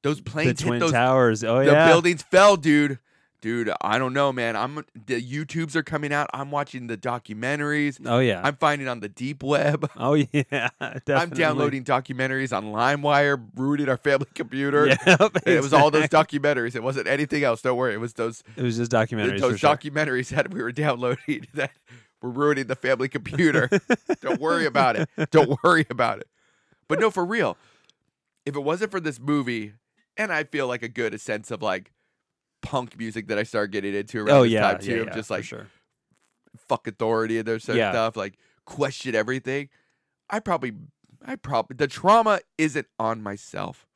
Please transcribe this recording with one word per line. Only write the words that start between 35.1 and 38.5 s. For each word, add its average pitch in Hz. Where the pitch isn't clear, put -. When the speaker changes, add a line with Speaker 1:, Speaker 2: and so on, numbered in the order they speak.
Speaker 1:
just, 110
Speaker 2:
for 107
Speaker 1:
like, -
Speaker 2:
sure. -
Speaker 1:
fuck -
authority 113
and 107
those 113
sort 113
Speaker 2:
Yeah. 107
Speaker 1:
of 92
stuff, 113
like, 98